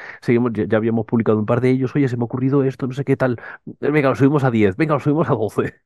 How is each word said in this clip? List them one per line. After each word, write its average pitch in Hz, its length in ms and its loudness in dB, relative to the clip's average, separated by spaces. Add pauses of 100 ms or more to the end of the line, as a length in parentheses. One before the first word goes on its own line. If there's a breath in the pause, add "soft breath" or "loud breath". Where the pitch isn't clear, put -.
(220 loud breath)
Seguimos, 120 320 2
ya, 104 120 -2
ya 110 120 2
habíamos 113 280 0
publicado 110 340 2
un 107 60 -2
par 120 160 0
de 127 100 2
ellos, 131 240 -2
"Oye, 143 140 2
se 120 80 -6
me 120 60 -2
ha - 20 -4
ocurrido 131 380 0
esto, 135 240 -4
no 127 60 -8
sé 135 120 -6
qué 135 120 0
tal, 127 220 -2 (420 loud breath)
eh, 131 100 -2
venga, 143 180 2
lo 120 60 0
subimos 135 280 2
a 131 80 2
diez, 104 260 2
venga, 151 180 0
lo 135 60 0
subimos 147 280 0
a 143 60 0
doce". 107 400 -2 (100)